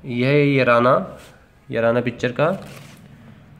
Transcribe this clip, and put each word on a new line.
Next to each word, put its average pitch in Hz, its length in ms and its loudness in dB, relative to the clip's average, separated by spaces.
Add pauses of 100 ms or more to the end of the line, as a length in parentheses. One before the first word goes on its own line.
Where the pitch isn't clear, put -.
यह 123 220 -2
है 143 200 2
Yarana, 123 460 4 (760)
Yarana 117 320 0
picture 123 300 -6
का, 143 160 -2 (1120)